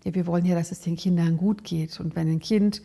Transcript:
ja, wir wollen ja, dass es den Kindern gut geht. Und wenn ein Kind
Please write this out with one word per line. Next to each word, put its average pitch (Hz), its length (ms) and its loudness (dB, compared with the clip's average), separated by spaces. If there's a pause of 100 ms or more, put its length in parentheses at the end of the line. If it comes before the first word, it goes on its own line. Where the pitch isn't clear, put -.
ja, 175 100 -4
wir 180 120 0
wollen 175 180 2
ja, 180 120 2
dass 170 160 -2
es - 80 -12
den 170 160 -4
Kindern 170 400 2
gut 208 260 0
geht. 160 380 -6
Und 165 160 -6
wenn 160 120 0
ein 160 120 0
Kind 208 440 2